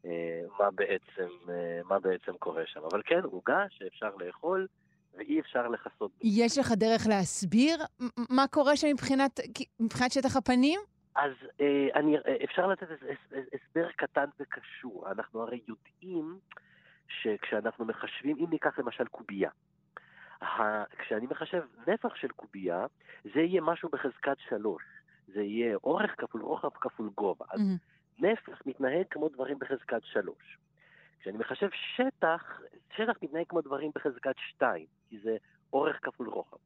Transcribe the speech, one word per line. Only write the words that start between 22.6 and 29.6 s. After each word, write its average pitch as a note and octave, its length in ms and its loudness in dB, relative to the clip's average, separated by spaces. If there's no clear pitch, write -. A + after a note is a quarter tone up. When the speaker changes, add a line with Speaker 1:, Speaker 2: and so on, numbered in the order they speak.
Speaker 1:
זה C3 160 0
יהיה F3 200 4
משהו E3 280 -2
בחזקת C3+ 480 -2
שלוש. G#2 340 -2
זה G2+ 160 -4
יהיה A2 420 0
אורך E3 340 0
כפול - 240 -6
רוחב D#3 260 -4
כפול A2+ 340 -4
גובה. F#2+ 360 -2
אז G#3+ 100 -4
Speaker 2:
מהמם. G2 160 2
Speaker 1:
נפח - 480 0
מתנהג C3+ 440 0
כמו D#3 180 -2
דברים C3+ 300 -4
בחזקת B2+ 460 -4